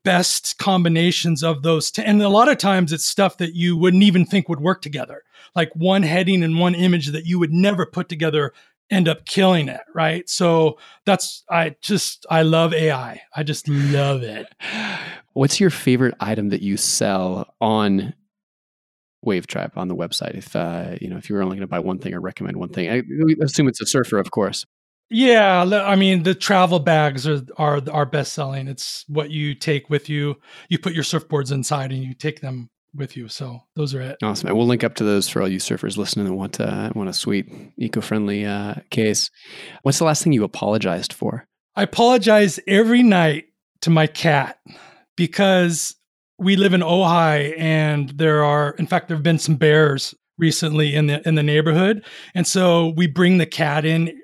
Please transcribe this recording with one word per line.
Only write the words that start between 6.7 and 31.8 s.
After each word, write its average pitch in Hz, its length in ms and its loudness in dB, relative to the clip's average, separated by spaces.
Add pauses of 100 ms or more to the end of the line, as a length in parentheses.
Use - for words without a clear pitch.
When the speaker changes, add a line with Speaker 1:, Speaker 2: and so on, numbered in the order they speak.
Speaker 1:
image 175 320 2
that 156 180 -6
you 175 140 0
would 156 120 0
never 185 340 2
put - 240 -6
together 156 440 -2 (380)
end 185 160 2
up 156 180 -2
killing 180 440 2
it, - 120 -12 (140)
right? 160 340 -2
So 165 480 2 (280)
that's, - 440 -2
I 165 320 -2
just, - 480 -4
I 165 140 4
love 160 300 2
A 160 180 0
I. 123 300 -8 (140)
I 151 80 -4
just 147 240 -8
love 143 540 0
it. 107 240 -10 (460)
Speaker 2:
<laughs> - 420 -14
What's 135 260 2
your 190 120 4
favorite 127 480 0
item 104 300 -4
that 101 120 -2
you 98 160 -2
sell 95 840 -2
on 107 540 0 (1120)
Wave 92 240 -2
Tribe, - 280 -8
on 90 120 -6
the 90 80 -6
website? - 400 -6
If, - 200 -12
uh, 87 460 -6
you 95 80 -10
know, 90 80 -10
if - 120 -14
you 104 60 -4
were 98 60 -2
only 95 160 -4
gonna 98 100 -10
buy 90 120 -6
one 92 200 -2
thing 92 140 -8
or 90 80 -8
recommend 95 360 -10
one 90 120 -10
thing, 90 200 -6
I, 123 120 -2 (220)
we 160 180 4
assume 147 260 2
it's - 140 -2
a 107 40 -10
surfer, 120 340 0
of 92 120 -4
course. 104 340 -2 (440)
Speaker 1:
Yeah, 220 520 4
le-, 196 220 2
I 196 120 2
mean, 190 280 4
the 185 120 0
travel 185 440 2
bags 147 480 0
are, 147 140 -2 (160)
are 147 240 0 (100)
our 151 140 -2
best 139 280 -4
selling. 135 340 -8
It's - 400 -12
what 151 240 -6
you 147 240 -6
take 147 340 -4
with 147 200 -2
you. 147 260 -4 (340)
You 175 80 0
put 170 160 -6
your 165 100 -4
surfboards 143 480 -4
inside 135 400 -4